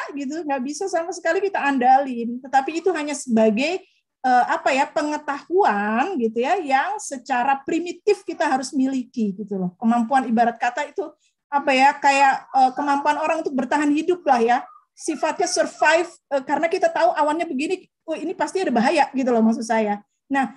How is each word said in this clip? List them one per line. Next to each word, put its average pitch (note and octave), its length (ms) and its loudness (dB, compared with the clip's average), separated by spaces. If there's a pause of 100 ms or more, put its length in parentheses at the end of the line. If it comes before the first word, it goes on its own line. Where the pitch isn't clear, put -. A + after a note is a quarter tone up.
(120)
gitu, C#4+ 320 -8
nggak C#4 240 -4
bisa F#4 240 -6
sama E4+ 240 -4
sekali E4+ 240 -2
kita G4 240 -2
andalin. B3+ 800 2
Tetapi C#4 400 -2
itu F#4+ 80 2
hanya D4 240 -4
sebagai, A#3+ 720 0 (320)
eh, B3 320 4
apa E4 240 0
ya, C4+ 80 2
pengetahuan C#4+ 1400 -2
gitu A3+ 240 -2
ya, F4 160 0
yang D#4 400 0
secara C4+ 640 -4
primitif F4 640 -2
kita E4 240 -2
harus C4+ 240 -2
miliki B3+ 560 -2
gitu G3+ 240 -8
loh. F#3 240 -4
Kemampuan A#3+ 480 0
ibarat A3+ 320 2
kata C#4+ 320 -4
itu D#4+ 160 -6 (400)
apa C#4 240 0
ya, C4+ 240 4
kayak, C#4 400 4 (160)
eh, C4 240 4
kemampuan C#4+ 400 0
orang D#4+ 320 -2
untuk C#4+ 80 -6
bertahan D4 320 0
hidup D#4+ 400 0
lah A#3+ 160 4
ya. A#3+ 140 2 (340)
Sifatnya D#4+ 560 -4
survive, E4 600 2 (260)
eh, C4+ 80 0
karena D4 240 -2
kita F4 240 0
tahu E4 240 2
awannya D#4 320 0
begini, D#4 400 -6 (160)
"Oh D#4+ 140 -6
ini E4 180 -8
pasti D#4 240 -4
ada D#4 160 -2
bahaya," C4+ 400 2
gitu C4 160 0
loh A3+ 80 4
maksud A3+ 240 2
saya. A3 400 -2 (240)
Nah, C4+ 300 -2